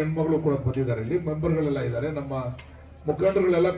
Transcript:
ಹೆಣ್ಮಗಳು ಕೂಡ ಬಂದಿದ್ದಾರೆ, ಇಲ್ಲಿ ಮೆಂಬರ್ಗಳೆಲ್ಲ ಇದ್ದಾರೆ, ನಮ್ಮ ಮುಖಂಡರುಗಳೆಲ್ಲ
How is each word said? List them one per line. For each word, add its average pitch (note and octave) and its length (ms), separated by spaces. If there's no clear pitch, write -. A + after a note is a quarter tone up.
ಹೆಣ್ಮಗಳು D#3 460
ಕೂಡ C#3 100
ಬಂದಿದ್ದಾರೆ, A#2+ 400
ಇಲ್ಲಿ E3 120
ಮೆಂಬರ್ಗಳೆಲ್ಲ D3+ 640
ಇದ್ದಾರೆ, B2 280
ನಮ್ಮ C#3 140
ಮುಖಂಡರುಗಳೆಲ್ಲ F3+ 680